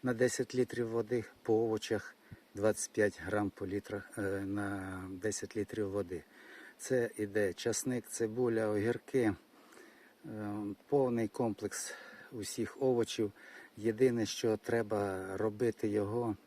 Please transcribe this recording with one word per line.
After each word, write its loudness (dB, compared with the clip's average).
на 2
десять 2
літрів 0
води, 0
по 4
овочах 0
двадцять 0
п'ять 2
грам 0
по -8
літрах, -6
е, -4
на -4
десять -4
літрів -2
води. -4
Це 2
іде 2
часник, -2
цибуля, 2
огірки, 2
е, 4
повний 4
комплекс -2
усіх -6
овочів. 2
Єдине, 4
що 0
треба 0
робити 0
його 0